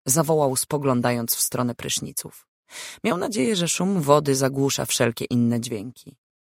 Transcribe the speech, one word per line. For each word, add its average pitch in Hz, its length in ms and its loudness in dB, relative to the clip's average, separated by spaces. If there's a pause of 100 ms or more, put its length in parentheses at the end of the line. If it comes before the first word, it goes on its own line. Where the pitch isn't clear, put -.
zawołał, 143 500 2
spoglądając 123 800 0
w - 60 -4
stronę 123 340 -2
pryszniców. - 720 -8 (560)
Miał 180 140 0
nadzieję, 226 380 -2
że 175 120 0
szum 185 340 0
wody 143 320 4
zagłusza 135 520 0
wszelkie - 380 0
inne 120 360 2
dźwięki. 117 560 -10 (280)